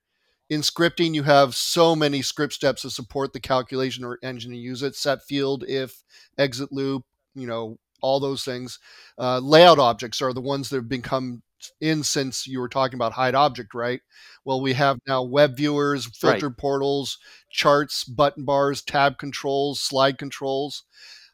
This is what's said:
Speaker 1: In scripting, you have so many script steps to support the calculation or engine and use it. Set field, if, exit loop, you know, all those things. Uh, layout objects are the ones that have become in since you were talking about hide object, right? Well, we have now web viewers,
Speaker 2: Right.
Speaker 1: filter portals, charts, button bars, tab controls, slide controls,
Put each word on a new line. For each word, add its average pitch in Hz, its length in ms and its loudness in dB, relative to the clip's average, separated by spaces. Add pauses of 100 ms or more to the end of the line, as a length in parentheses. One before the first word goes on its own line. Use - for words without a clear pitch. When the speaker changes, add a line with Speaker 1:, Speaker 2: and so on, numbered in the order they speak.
(500)
Speaker 1:
In 151 120 -2
scripting, 165 520 0
you 147 100 -2
have 139 320 6
so 165 400 4
many 143 260 0
script 143 320 -4
steps 135 280 -2
to 127 80 -10
support 135 420 -6
the 131 80 -12
calculation 127 640 -4
or 120 180 -12
engine 123 300 -12
and 120 80 -14
use 123 220 -10
it. 135 140 -4
Set 135 280 -2
field, 139 440 -2
if, 131 360 -6 (340)
exit 135 340 -2
loop, 135 320 -4 (300)
you 131 120 -12
know, 113 320 -8 (240)
all 135 180 2
those 139 240 -4
things. 123 340 -8 (400)
Uh, 127 200 0
layout 156 400 10
objects 120 440 0
are 131 120 0
the 131 80 -6
ones 139 280 -4
that 139 60 -2
have 117 120 -6
become 127 540 -4 (380)
in 156 220 0
since 135 440 -4
you 131 140 -6
were 123 80 -6
talking 131 280 -2
about 113 160 -2
hide 127 240 0
object, 127 380 0
right? 120 280 -4 (420)
Well, 131 160 -2
we 135 140 0
have 139 320 2
now 131 160 0
web 131 340 4
viewers, 143 500 0
Speaker 2:
Right. 117 100 -20
Speaker 1:
filter 131 340 2
portals, 139 680 -4 (320)
charts, 147 540 0
button 143 400 -2
bars, 139 380 0
tab 139 360 0
controls, 139 640 -4
slide 135 380 0
controls, 135 640 -6 (520)